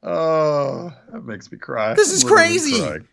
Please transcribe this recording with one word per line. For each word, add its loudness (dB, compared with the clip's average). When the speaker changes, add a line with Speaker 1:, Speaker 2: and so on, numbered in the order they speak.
Speaker 1:
Oh, 0
that -14
makes -14
me -18
cry. -2
Speaker 2:
This 4
is -2
Speaker 1:
I'm 0
literally 6
Speaker 2:
crazy. 0
Speaker 1:
crying. -6